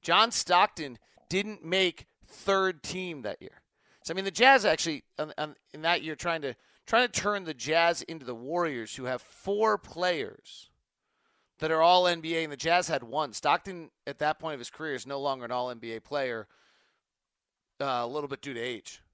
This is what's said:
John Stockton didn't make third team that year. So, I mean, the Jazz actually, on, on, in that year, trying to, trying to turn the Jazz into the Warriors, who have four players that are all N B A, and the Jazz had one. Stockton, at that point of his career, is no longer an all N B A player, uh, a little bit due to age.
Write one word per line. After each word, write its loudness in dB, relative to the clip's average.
John 4
Stockton 2
didn't -2
make 0
third 0
team -8
that -6
year. -18
So, -8
I -4
mean, -4
the -2
Jazz 8
actually, 0
on, -4
on, -6
in -14
that 2
year, -8
trying -4
to, -6
trying 4
to -4
turn -2
the -8
Jazz 2
into -10
the -8
Warriors, -4
who -8
have -4
four 0
players -6
that 0
are 4
all 8
N 2
B -4
A, 0
and -6
the -10
Jazz 2
had -2
one. -4
Stockton, -2
at -10
that -2
point -6
of -10
his -12
career, -8
is -8
no -6
longer -4
an -6
all -2
N -10
B -10
A -8
player, -4
uh, -4
a -2
little -6
bit -10
due -10
to -8
age. -10